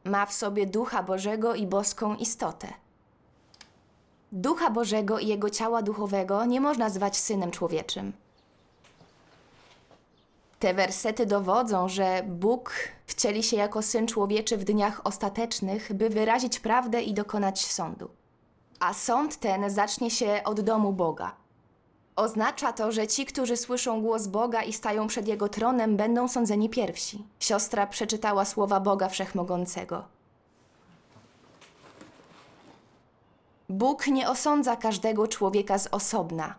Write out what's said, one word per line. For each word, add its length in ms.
ma 220
w 80
sobie 320
Ducha 380
Bożego 520
i 120
boską 480
istotę. 520
Ducha 380
Bożego 500
i 80
Jego 220
ciała 320
duchowego 640
nie 160
można 280
zwać 280
Synem 340
Człowieczym. 640
Te 140
wersety 520
dowodzą, 640
że 380
Bóg 460
wcieli 380
się 140
jako 240
Syn 260
Człowieczy 500
w 60
dniach 400
ostatecznych, 920
by 160
wyrazić 500
prawdę 420
i 120
dokonać 520
sądu. 440
A 140
sąd 440
ten 320
zacznie 420
się 340
od 160
domu 320
Boga. 420
Oznacza 580
to, 180
że 160
ci, 180
którzy 320
słyszą 440
głos 260
Boga 340
i 120
stają 340
przed 200
Jego 220
tronem, 480
będą 300
sądzeni 420
pierwsi. 580
Siostra 480
przeczytała 580
słowa 340
Boga 300
Wszechmogącego. 920
Bóg 380
nie 220
osądza 460
każdego 520
człowieka 500
z 140
osobna, 680